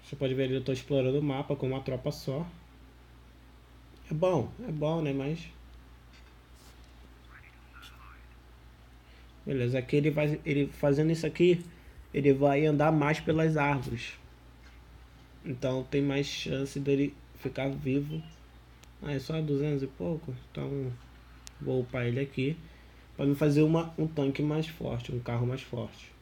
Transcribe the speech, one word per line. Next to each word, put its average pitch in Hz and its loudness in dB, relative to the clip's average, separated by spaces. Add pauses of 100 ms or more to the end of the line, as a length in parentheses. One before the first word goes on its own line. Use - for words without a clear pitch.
Você - -12
pode 131 -2
ver 135 0
ali, 131 0
eu 131 -2
tô 135 -2
explorando 131 0
o 147 2
mapa 143 -2
com 139 -4
uma 131 -2
tropa 131 -4
só. 147 -4 (1600)
É - -2
bom, 160 0 (160)
é - -8
bom, 156 -2
né? 139 -2
Mas 139 -4 (4000)
beleza, 131 0
aqui 127 0
ele 147 4
vai, 151 2
ele 143 2
fazendo 147 2
isso 165 0
aqui, 175 4 (480)
ele 139 6
vai 139 4
andar 151 6
mais 151 4
pelas 160 2
árvores. 135 -2 (1300)
Então 131 -4
tem 139 0
mais 139 0
chance 139 -4
dele 139 2 (220)
ficar 135 -4
vivo. 143 -2 (800)
Ah, 147 -6
é 135 -2
só 160 -4
duzentos 143 0
e 135 -4
pouco? 160 -6 (160)
Então 135 -6 (680)
vou 131 0
upar 123 -2
ele 120 0
aqui 139 -2 (640)
pra 143 -2
me 143 4
fazer 151 6
uma, 165 2
um 160 0
tanque 143 0
mais 151 0
forte, 123 -6
um 120 -2
carro 120 -2
mais 127 -4
forte. - -10